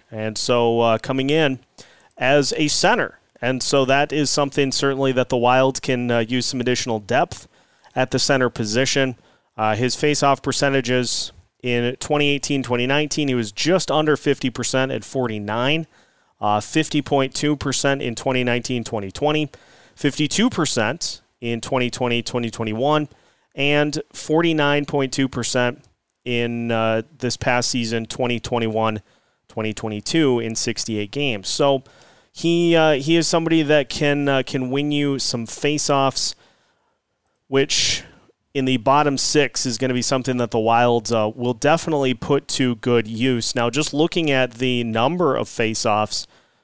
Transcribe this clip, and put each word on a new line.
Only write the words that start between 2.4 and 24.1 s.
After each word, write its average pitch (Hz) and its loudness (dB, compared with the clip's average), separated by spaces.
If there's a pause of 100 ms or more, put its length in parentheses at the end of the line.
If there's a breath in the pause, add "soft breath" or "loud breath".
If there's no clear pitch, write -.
a 151 0
center. 170 0 (220)
And 127 -2
so 139 2
that 139 2
is 143 0
something 143 0
certainly 135 0
that 123 0
the 127 2
Wild 131 2
can, 123 -2
uh, 120 2
use 117 -2
some 127 -4
additional 120 -2
depth 120 -2 (480 soft breath)
at 127 0
the 127 0
center 127 2
position. 127 0 (400 soft breath)
Uh, 110 2
his 120 -2
face-off 143 2
percentages 127 0 (300)
in 120 0
twenty 147 0
eighteen, 139 0
twenty 120 -2
nineteen, 147 0
he 131 0
was 117 -2
just 165 0
under 151 4
fifty 135 0
percent 131 -2
at 113 -4
forty-nine, 120 -2 (540 soft breath)
uh, 104 2
fifty 151 -2
point 139 0
two 147 0
percent 139 -2
in 120 -6
twenty 127 -2
nineteen, 123 -2
twenty 101 -6
twenty, 151 -2 (460 loud breath)
fifty-two 151 0
percent 135 -2 (180)
in 117 -4
twenty 123 -2
twenty, 120 -2
twenty 117 -4
twenty-one, 127 0 (480 soft breath)
and 147 2 (120)